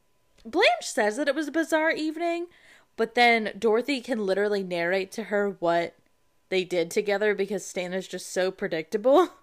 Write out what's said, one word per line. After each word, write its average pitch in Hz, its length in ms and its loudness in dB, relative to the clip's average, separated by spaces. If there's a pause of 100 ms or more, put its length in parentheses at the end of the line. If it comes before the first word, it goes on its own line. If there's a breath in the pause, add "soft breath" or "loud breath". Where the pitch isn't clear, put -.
(440)
Blanche 311 220 2 (160)
says 214 340 0
that 294 120 -2
it 262 60 0
was 294 140 -4
a 269 40 -8
bizarre 320 380 0
evening, 339 560 -4 (500 soft breath)
but 226 180 -2
then 233 440 4
Dorothy 233 420 0
can 220 240 -4
literally 196 380 0
narrate 180 500 -2
to 220 120 -8
her 202 340 0
what 170 360 0 (540)
they 185 160 0
did 170 260 -2
together 208 440 0
because 196 320 -4
Stan 180 260 -6
is 185 160 -6
just - 240 -10
so 185 180 0
predictable. 208 840 2
<laughs> - 80 -20